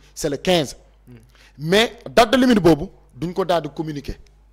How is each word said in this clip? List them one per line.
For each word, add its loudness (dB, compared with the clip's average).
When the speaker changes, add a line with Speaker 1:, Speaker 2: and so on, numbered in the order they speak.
Speaker 1:
c'est -6
le -6
quinze. -2
Speaker 2:
Hmm. -20
Speaker 1:
Mais -2
date 4
de 2
limite 4
boobu 2
duñ -10
ko -4
daal 0
di -10
communiquer -10